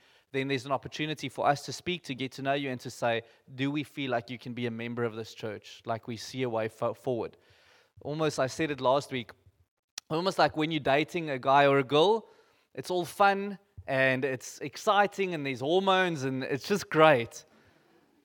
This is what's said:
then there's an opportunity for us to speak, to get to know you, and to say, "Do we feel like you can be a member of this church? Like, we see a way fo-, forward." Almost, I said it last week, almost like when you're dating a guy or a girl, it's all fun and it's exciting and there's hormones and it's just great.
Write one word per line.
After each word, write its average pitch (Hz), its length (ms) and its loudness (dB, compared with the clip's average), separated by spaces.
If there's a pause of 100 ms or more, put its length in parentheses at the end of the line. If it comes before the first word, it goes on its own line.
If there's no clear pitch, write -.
(300)
then 135 160 -4
there's 135 180 -2
an 143 80 -6
opportunity 151 560 -4
for - 200 -2
us 143 140 0
to 135 100 -10
speak, 175 320 -8
to 139 100 -8
get 127 180 -6
to 135 100 -12
know 139 100 -2
you, 143 180 -4
and 123 120 -8
to 127 80 -10
say, 113 320 -2 (300)
"Do 135 180 -4
we 147 120 -4
feel 131 300 -6
like 117 180 -2
you 123 80 -10
can 123 160 -12
be 120 120 -4
a 117 40 -4
member 117 320 -6
of 110 140 -2
this 110 180 -12
church? - 520 -12
Like, 117 200 -6
we 120 100 -8
see 127 260 -8
a 127 60 0
way 113 200 -2
fo-, 117 260 -4
forward." 113 420 -6 (640)
Almost, 151 360 -4
I 135 80 2
said 147 240 -2
it 135 100 -6
last 135 300 2
week, 123 220 -8 (760)
almost 170 300 -2
like 156 180 4
when 156 140 0
you're 156 80 0
dating 151 520 0
a 131 80 -4
guy 135 280 6
or 139 120 6
a 139 60 2
girl, 170 440 4 (460)
it's - 180 -8
all 180 120 -2
fun 196 540 2 (300)
and 131 360 2
it's 131 360 -4
exciting 196 760 0
and 147 100 -4
there's 131 160 -4
hormones 180 640 2
and 131 220 -2
it's - 240 -4
just 196 220 -2
great. 156 540 6 (800)